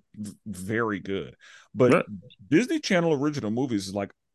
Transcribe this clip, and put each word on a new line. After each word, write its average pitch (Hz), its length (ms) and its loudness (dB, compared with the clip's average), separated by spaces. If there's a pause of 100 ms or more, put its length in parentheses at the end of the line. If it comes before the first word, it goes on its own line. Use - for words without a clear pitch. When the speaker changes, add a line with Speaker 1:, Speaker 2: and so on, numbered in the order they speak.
(140)
Speaker 1:
v-, 104 180 -12 (140)
very 104 540 -2
good. 92 360 -8 (380)
But 123 200 6
Speaker 2:
Right. 185 100 2 (460)
Speaker 1:
Disney 254 300 2
Channel 170 340 2
original 139 360 -2
movies, 110 440 -2
like, 101 180 -4 (220)